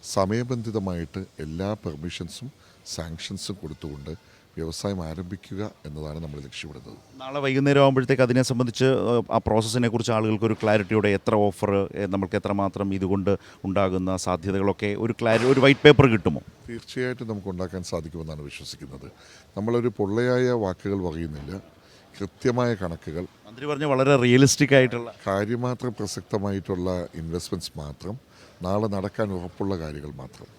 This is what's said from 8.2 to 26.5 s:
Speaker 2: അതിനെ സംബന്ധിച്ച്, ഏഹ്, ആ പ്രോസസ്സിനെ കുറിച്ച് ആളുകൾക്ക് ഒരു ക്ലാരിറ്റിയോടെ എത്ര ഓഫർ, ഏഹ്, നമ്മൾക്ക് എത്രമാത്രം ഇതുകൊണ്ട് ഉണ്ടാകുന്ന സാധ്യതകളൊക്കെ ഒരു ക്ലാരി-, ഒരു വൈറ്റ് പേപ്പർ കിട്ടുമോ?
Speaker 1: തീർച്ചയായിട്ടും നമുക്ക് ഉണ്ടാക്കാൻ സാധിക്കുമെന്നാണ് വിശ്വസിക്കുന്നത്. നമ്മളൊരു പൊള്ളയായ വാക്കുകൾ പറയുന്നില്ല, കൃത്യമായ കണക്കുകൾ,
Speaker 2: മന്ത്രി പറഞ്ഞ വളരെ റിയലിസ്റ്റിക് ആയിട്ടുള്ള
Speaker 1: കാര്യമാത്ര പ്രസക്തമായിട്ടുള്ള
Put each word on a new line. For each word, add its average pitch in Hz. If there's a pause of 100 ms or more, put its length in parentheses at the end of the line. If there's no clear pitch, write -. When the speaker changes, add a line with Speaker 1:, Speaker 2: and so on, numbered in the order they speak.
Speaker 2:
അതിനെ 120
സംബന്ധിച്ച്, 123 (220)
ഏഹ്, 120 (140)
ആ -
പ്രോസസ്സിനെ 110
കുറിച്ച് 117
ആളുകൾക്ക് 110
ഒരു 107
ക്ലാരിറ്റിയോടെ 104
എത്ര 113 (120)
ഓഫർ, 101 (280)
ഏഹ്, 101
നമ്മൾക്ക് 98
എത്രമാത്രം 98 (100)
ഇതുകൊണ്ട് 95 (360)
ഉണ്ടാകുന്ന 92
സാധ്യതകളൊക്കെ 95 (140)
ഒരു 113
ക്ലാരി-, 117
ഒരു 131
വൈറ്റ് 139
പേപ്പർ 143
കിട്ടുമോ? 85 (280)
Speaker 1:
തീർച്ചയായിട്ടും 120
നമുക്ക് 98
ഉണ്ടാക്കാൻ 90
സാധിക്കുമെന്നാണ് 80
വിശ്വസിക്കുന്നത്. 67 (500)
നമ്മളൊരു 117
പൊള്ളയായ 123 (160)
വാക്കുകൾ 98
പറയുന്നില്ല, 76 (680)
കൃത്യമായ 120 (120)
കണക്കുകൾ, 82 (280)
Speaker 2:
മന്ത്രി 123
പറഞ്ഞ 147
വളരെ 131 (120)
റിയലിസ്റ്റിക് 131
ആയിട്ടുള്ള 120 (200)
Speaker 1:
കാര്യമാത്ര 120 (100)
പ്രസക്തമായിട്ടുള്ള 98 (300)